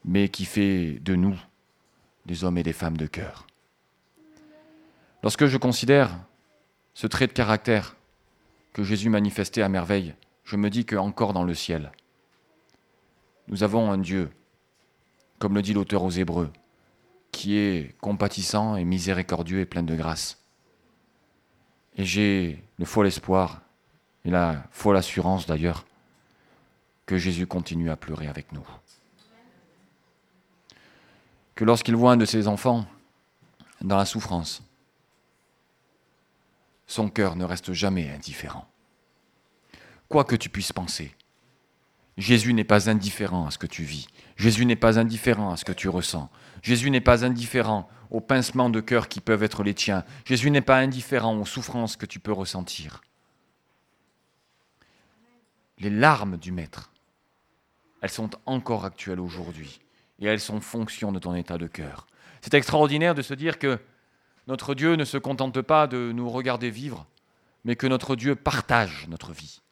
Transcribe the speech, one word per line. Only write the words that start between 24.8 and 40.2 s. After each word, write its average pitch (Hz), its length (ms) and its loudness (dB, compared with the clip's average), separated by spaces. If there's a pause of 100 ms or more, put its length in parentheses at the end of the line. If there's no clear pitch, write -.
assurance 92 500 0
d'ailleurs 82 380 -2 (1200)
que 92 120 0
Jésus 90 280 0
continue 85 440 -4
à 78 60 -4
pleurer 76 320 -8
avec 73 240 -12
nous. 71 140 -14 (3000)
Que 113 100 -2
lorsqu'il 117 320 4
voit 123 160 8
un 123 40 8
de 113 80 6
ses 107 240 2
enfants 107 380 0 (920)
dans 98 160 0
la 98 100 4
souffrance, 90 560 -6 (2250)
son 110 220 -2
cœur 95 280 0
ne 90 80 -2
reste 90 280 -6
jamais 87 380 0
indifférent. 73 560 -14 (1400)
Quoi 143 160 4